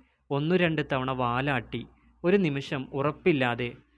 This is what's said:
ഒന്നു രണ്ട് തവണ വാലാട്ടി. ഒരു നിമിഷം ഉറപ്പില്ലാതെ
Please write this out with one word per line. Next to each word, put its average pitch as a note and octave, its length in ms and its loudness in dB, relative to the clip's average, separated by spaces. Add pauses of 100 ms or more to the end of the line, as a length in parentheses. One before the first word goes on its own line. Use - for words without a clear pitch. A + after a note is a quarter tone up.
(300)
ഒന്നു D3+ 260 0
രണ്ട് E3 260 2
തവണ C3 300 0
വാലാട്ടി. B2+ 720 -2 (420)
ഒരു F3+ 120 4
നിമിഷം C#3+ 460 0 (100)
ഉറപ്പില്ലാതെ C3+ 760 0 (280)